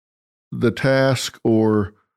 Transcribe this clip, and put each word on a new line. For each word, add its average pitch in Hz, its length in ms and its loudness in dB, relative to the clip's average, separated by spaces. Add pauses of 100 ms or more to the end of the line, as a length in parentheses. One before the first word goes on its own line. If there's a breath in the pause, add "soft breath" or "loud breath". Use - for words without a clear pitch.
(520)
the 117 200 -2
task 135 720 -2
or 110 500 0 (240)